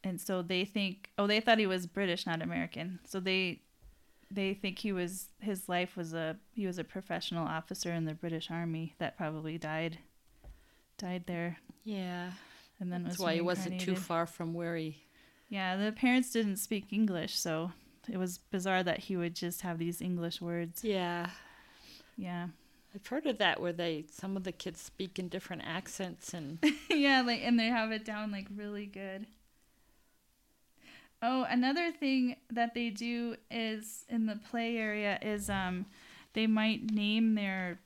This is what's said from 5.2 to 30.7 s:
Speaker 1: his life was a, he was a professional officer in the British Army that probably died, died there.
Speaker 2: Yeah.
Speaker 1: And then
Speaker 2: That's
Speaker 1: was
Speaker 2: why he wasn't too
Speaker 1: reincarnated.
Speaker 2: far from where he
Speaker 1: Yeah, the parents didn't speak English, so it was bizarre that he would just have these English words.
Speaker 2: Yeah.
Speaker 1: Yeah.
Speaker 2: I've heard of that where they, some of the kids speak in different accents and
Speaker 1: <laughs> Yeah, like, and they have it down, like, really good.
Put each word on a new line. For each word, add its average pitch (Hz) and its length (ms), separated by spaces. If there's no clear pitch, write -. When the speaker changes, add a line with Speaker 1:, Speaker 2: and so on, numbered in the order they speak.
Speaker 1:
his 196 280
life 180 280
was 165 160
a, 160 240
he 208 140
was 180 120
a 160 60
professional 170 600
officer 170 460
in 165 120
the 156 100
British 165 360
Army 165 480
that - 180
probably 156 420
died, 160 400
died 180 280
there. 170 320
Speaker 2:
Yeah. 180 480
Speaker 1:
And 180 120
then 175 120
Speaker 2:
That's 180 140
Speaker 1:
was 190 60
Speaker 2:
why 165 100
he 170 60
wasn't 180 400
too 185 120
Speaker 1:
reincarnated. 185 120
Speaker 2:
far 170 220
from 165 280
where 170 220
he 156 200
Speaker 1:
Yeah, 190 280
the 208 160
parents 254 400
didn't 208 240
speak 202 360
English, 190 460
so 165 320
it 185 60
was 180 220
bizarre 185 440
that 175 160
he - 180
would 170 200
just 175 260
have 175 160
these 170 240
English 175 380
words. 170 440
Speaker 2:
Yeah. 175 460
Speaker 1:
Yeah. 175 300
Speaker 2:
I've 196 120
heard 311 200
of 226 120
that 180 220
where 175 120
they, 165 380
some 190 260
of 190 80
the 185 80
kids - 280
speak - 380
in 180 100
different 185 360
accents 180 720
and 160 240
Speaker 1:
<laughs> - 140
Yeah, 277 320
like, 240 200
and 240 160
they 226 100
have 226 240
it 220 120
down, 214 280
like, 196 220
really 208 320
good. 196 400